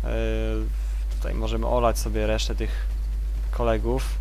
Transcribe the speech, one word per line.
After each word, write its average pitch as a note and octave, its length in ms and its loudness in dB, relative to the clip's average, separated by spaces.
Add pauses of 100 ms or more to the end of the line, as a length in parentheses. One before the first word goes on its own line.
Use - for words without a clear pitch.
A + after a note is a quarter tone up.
E, B2 60 -2 (1040)
tutaj - 180 0
możemy A2+ 340 0
olać A#2+ 320 2
sobie G#2+ 280 0
resztę A2 280 2
tych - 320 0 (640)
kolegów. A#2 680 0